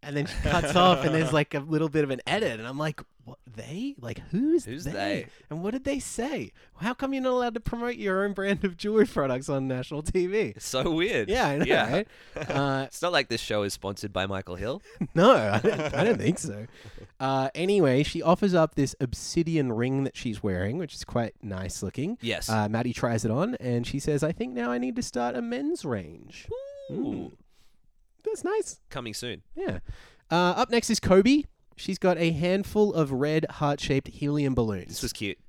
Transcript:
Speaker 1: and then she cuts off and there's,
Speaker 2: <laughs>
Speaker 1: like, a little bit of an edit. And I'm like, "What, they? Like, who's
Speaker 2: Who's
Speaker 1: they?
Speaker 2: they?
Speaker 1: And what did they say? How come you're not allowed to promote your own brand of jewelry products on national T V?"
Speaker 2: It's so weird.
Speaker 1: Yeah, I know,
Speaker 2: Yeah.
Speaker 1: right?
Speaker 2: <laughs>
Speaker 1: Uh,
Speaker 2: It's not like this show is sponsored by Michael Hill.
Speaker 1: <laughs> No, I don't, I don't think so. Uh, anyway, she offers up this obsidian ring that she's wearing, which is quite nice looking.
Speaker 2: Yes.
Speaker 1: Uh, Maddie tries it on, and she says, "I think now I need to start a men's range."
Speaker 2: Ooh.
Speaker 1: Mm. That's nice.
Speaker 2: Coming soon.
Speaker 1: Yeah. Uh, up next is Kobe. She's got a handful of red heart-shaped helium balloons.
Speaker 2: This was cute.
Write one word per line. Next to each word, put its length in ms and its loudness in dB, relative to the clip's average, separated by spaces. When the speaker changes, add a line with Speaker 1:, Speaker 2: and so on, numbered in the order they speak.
Speaker 1:
and 140 -6
then 100 0
she 160 -8
cuts 340 2
off 280 6
and 100 2
there's, 180 2
Speaker 2:
<laughs> 0 -
Speaker 1:
like, 220 2
a 60 0
little 280 0
bit 160 2
of 60 -2
an 160 -2
edit. 340 -2
And 80 -8
I'm 100 -6
like, 220 -2
"What, 140 -18
they? 420 -8
Like, 220 -10
who's 360 2
Speaker 2:
Who's 180 -8
Speaker 1:
they? 80 -6
Speaker 2:
they? 340 -2
Speaker 1:
And 140 -6
what 80 -2
did 120 -6
they 140 -2
say? 540 -6
How 180 -4
come 200 -4
you're 80 -2
not 100 0
allowed 220 0
to 60 -6
promote 360 -4
your 280 0
own 100 -2
brand 300 0
of 120 0
jewelry 300 6
products 420 0
on 180 0
national 360 -4
T 260 0
V?" 260 0
Speaker 2:
It's 140 -12
so 240 0
weird. 360 2
Speaker 1:
Yeah, 200 2
I 100 0
know, 60 2
Speaker 2:
Yeah. 260 4
Speaker 1:
right? 180 0
Speaker 2:
<laughs> 140 -8
Speaker 1:
Uh, 360 0
Speaker 2:
It's 160 -10
not 100 2
like 160 2
this 120 -2
show 240 0
is 80 -2
sponsored 400 -6
by 140 0
Michael 300 -6
Hill. 260 -6
Speaker 1:
<laughs> 160 -6
No, 180 8
I 260 4
don't, 360 0
I 100 2
don't 140 2
think 200 2
so. 280 -8
Uh, 360 0
anyway, 480 4
she 200 -2
offers 320 4
up 200 4
this 260 0
obsidian 720 0
ring 320 2
that 100 -4
she's 280 -6
wearing, 340 0
which 180 -8
is 100 -14
quite 280 -2
nice 400 -8
looking. 380 -6
Speaker 2:
Yes. 300 -4
Speaker 1:
Uh, 180 2
Maddie 240 -2
tries 320 -2
it 60 2
on, 240 0
and 320 -2
she 120 -4
says, 240 0
"I 100 0
think 200 -6
now 180 -4
I 80 -2
need 180 -4
to 60 -4
start 320 -4
a 80 -4
men's 440 -4
range." 600 -8
Speaker 2:
Ooh. 20 -8
Speaker 1:
Mm. 380 -4
That's 200 -4
nice. 360 -4
Speaker 2:
Coming 240 -8
soon. 280 -8
Speaker 1:
Yeah. 240 -6
Uh, 260 4
up 140 0
next 200 2
is 100 2
Kobe. 440 6
She's 220 -6
got 200 2
a 140 2
handful 600 2
of 180 2
red 380 0
heart-shaped 580 0
helium 460 0
balloons. 340 0
Speaker 2:
This 140 -8
was 100 -4
cute. 260 -6